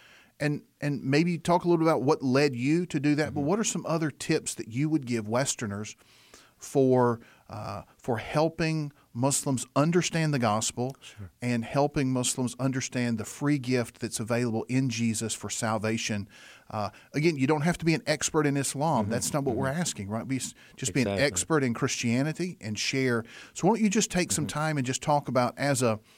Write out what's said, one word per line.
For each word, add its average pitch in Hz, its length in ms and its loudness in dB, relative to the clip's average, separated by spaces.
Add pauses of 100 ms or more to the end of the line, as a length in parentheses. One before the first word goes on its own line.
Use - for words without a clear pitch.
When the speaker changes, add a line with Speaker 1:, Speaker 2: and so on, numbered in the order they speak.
(420)
Speaker 1:
And, 147 200 0 (180)
and 143 240 -2
maybe 160 340 4
talk 175 280 2
a - 40 -2
little 160 160 4
about 151 160 4
what 131 220 2
led 135 320 4
you 151 300 2
to 165 140 -4
do 147 160 2
that, 143 180 -2
but 147 80 -2
Speaker 2:
Mm-hmm. 143 80 0
Speaker 1:
what 202 100 2
are - 60 0
some - 200 -4
other 160 240 -2
tips - 460 -4
that - 140 -10
you 131 200 -2
would 151 160 0
give 113 220 -4
Westerners 107 720 -4 (600)
for, 127 600 4 (300)
uh, 104 340 -12 (140)
for 120 200 -4
helping 156 720 -2 (220)
Muslims 131 520 0 (100)
understand 160 580 2
the 139 60 2
gospel 120 640 0
Speaker 2:
Sure. - 280 -16 (120)
Speaker 1:
and 120 240 -2
helping 139 480 0
Muslims 127 460 -2
understand 127 580 -2
the 107 80 -6
free 147 320 0
gift 127 420 -2
that's 110 200 -6
available 117 500 0
in 131 200 2
Jesus 113 440 0
for - 160 -8
salvation? 110 760 -2 (420)
Uh, 104 200 -6 (240)
again, 156 220 2
you 131 120 0
don't 151 140 4
have 165 180 0
to 160 60 -6
be 165 80 4
an 151 120 0
expert 151 400 0
in 143 100 2
Islam. 139 500 0
Speaker 2:
Mm-hmm. 101 60 -2
Speaker 1:
That's 120 220 -2
not 143 100 0
what 131 120 0
we're 135 120 -2
Speaker 2:
Mm-hmm. 147 140 -2
Speaker 1:
asking, 101 280 -4
right? 110 180 -6
Be 131 100 -2
s-, - 160 -8 (240)
just 113 160 -4
be 135 80 2
an 110 60 2
Speaker 2:
Exactly. 101 180 2
Speaker 1:
expert - 380 0
in 120 100 2
Christianity 143 880 -2
and 104 180 -6
share. 127 460 0 (300)
So 160 120 0
why 208 80 6
don't 220 80 0
you 214 60 4
just 208 220 0
take 175 200 0
some 156 140 -2
Speaker 2:
Mm-hmm. 147 140 -4
Speaker 1:
time 156 180 0
and 131 100 0
just 127 140 -2
talk 147 260 0
about, 123 300 2
as 135 240 0
a, 110 180 2 (180)